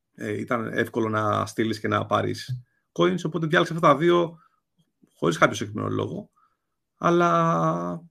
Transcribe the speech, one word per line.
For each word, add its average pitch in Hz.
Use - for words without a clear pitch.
ε, 107
ήταν 113
εύκολο 117
να 104
στείλεις 110
και 110
να 104
πάρεις 104
coins, 175
οπότε 165
διάλεξα 170
αυτά 165
τα 139
δύο 170
χωρίς -
κάποιο 135
συγκεκριμένο 104
λόγο. 110
Αλλά, 170